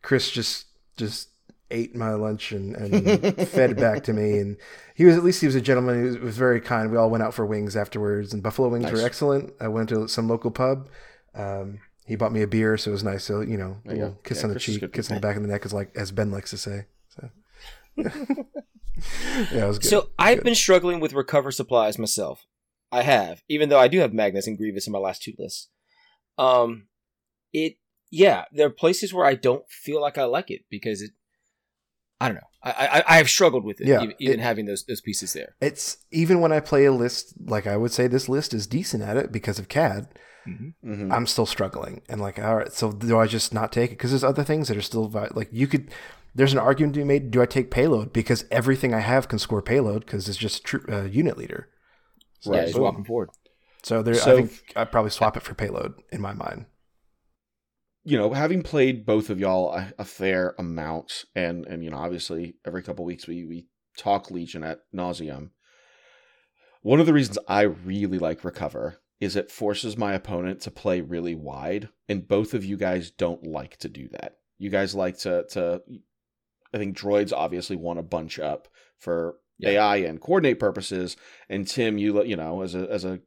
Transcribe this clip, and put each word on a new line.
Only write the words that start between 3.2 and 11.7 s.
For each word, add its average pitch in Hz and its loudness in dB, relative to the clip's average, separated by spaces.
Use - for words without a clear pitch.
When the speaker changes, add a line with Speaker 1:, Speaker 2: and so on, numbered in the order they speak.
Speaker 2:
<laughs> - -2
Speaker 1:
fed 127 4
back 110 2
to 117 -2
me. 107 2
And 101 -2
he 160 6
was, 170 12
at 175 2
least 180 4
he 165 4
was 135 4
a 131 4
gentleman. 123 2
He 127 2
was, 123 -4
was 113 -6
very 123 4
kind. 110 -2
We 113 2
all 113 6
went 113 2
out 107 -2
for 110 0
wings 104 -2
afterwards, 104 -2
and 104 -4
buffalo 117 2
wings 120 0
were 117 0
Speaker 2:
Nice. 113 2
Speaker 1:
excellent. 139 0
I 113 -4
went 110 -2
to 110 0
some 113 -2
local 117 0
pub. 135 0
Um, 98 -8